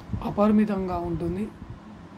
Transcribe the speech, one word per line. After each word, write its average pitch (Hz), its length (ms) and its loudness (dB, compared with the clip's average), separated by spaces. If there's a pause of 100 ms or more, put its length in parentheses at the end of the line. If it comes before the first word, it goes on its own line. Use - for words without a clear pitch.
(240)
అపరిమితంగా 208 760 2
ఉంటుంది. 175 500 -2 (720)